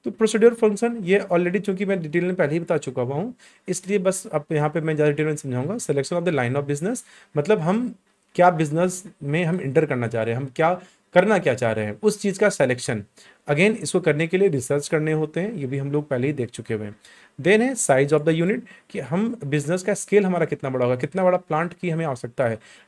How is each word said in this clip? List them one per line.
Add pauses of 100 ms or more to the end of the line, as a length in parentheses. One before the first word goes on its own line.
तो
प्रोसीड्यूरल
फंक्शन
ये
already
चूंकि
मैं
डिटेल
में
पहले
ही
बता
चुका
हुआ
हूँ, (320)
इसलिए
बस
अब
यहाँ
पे
मैं
ज़्यादा
डिटेल
में
समझाऊंगा।
Selection
of
the
line
of
business, (340)
मतलब
हम (400)
क्या
बिजनेस (200)
में
हम
एंटर
करना
चाह
रहे
हैं,
हम
क्या (320)
करना
क्या
चाह
रहे
हैं,
उस
चीज़
का
सिलेक्शन। (460)
Again,
इसको
करने
के
लिए
रिसर्च
करने
होते
हैं,
ये
भी
हम
लोग
पहले
ही
देख
चुके
हुए
हैं। (460)
Then
है
size
of
the
unit, (280)
कि
हम
बिजनेस
का
स्केल
हमारा
कितना
बड़ा
होगा,
कितना
बड़ा
प्लांट
की
हमें
आवश्यकता
है, (280)